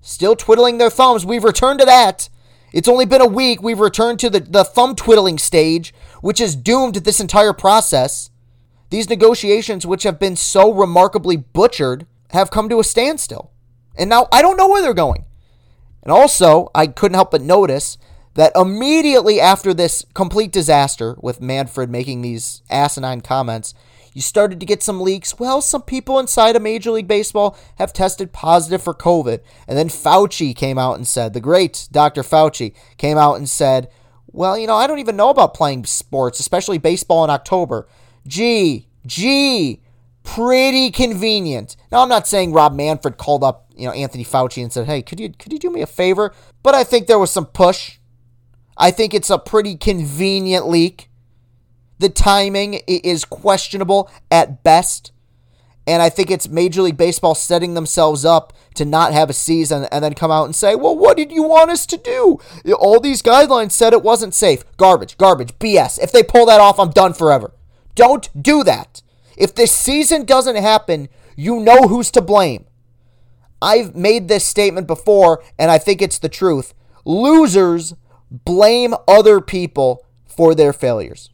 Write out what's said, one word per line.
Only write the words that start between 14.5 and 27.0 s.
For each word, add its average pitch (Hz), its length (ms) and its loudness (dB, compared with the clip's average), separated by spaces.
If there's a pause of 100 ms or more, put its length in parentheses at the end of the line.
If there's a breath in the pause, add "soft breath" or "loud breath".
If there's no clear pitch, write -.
know 381 120 4
where 403 120 2
they're 269 140 -2
going. 156 320 -4 (760)
And - 80 -8
also, 175 640 4
I 156 120 2
couldn't 185 300 -2
help 190 140 2
but 147 120 -2
notice 156 560 0 (380)
that 160 200 4
immediately 220 840 2
after 185 360 2
this 170 400 -4
complete 190 360 -4
disaster 143 680 -2
with 120 220 -10
Manfred 131 480 -8
making 123 320 -10
these 117 480 -12
asinine 131 500 -4
comments, 117 540 -6 (400 soft breath)
you 135 80 -12
started 196 380 -2
to 185 60 -16
get 208 160 -4
some 190 200 -8
leaks. 190 360 -6
Well, 262 220 -4
some 277 220 -6
people 262 360 -6
inside 233 380 0
of 220 60 0
Major 220 280 -6
League 220 160 -6